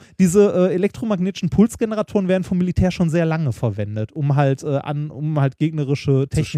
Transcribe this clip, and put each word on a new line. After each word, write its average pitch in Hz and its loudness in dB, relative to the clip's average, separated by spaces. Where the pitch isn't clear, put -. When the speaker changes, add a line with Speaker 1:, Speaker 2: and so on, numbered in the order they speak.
Speaker 1:
diese, 185 4
äh, 151 -2
elektromagnetischen 190 -2
Pulsgeneratoren 214 0
werden 185 2
vom 185 -2
Militär 180 0
schon 170 0
sehr 165 2
lange 156 0
verwendet, 107 -4
um 143 0
halt, 135 2
äh, 143 -2
an, 151 -6
um 151 -4
halt 139 0
gegnerische 143 0
Speaker 2:
Zu 135 -2
Speaker 1:
Technik - -2